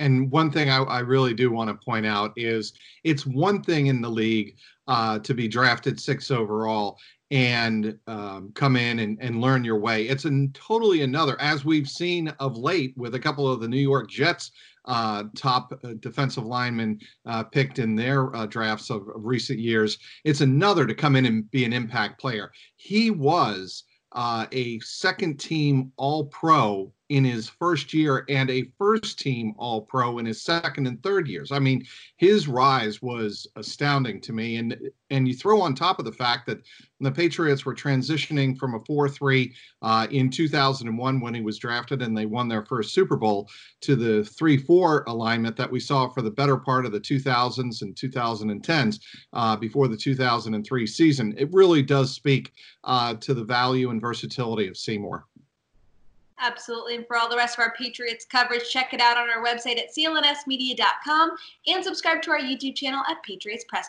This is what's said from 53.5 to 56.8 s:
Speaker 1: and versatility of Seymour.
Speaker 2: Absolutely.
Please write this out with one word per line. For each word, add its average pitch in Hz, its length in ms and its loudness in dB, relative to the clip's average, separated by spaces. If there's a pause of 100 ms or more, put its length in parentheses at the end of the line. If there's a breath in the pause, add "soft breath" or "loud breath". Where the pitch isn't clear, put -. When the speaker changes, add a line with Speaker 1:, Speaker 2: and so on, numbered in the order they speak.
Speaker 1:
and 113 100 -4
versatility 113 680 -4
of 92 80 -14
Seymour. 101 480 -6 (1120)
Speaker 2:
Absolutely. 233 580 -6